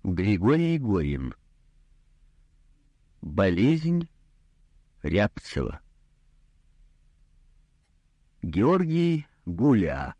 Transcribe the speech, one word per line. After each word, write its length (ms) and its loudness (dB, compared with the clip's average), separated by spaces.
Григорий 760 0
Горин. 560 -2
Болезнь 880 0
Рябцева. 800 -2
Георгий 840 0
Гуля. 760 0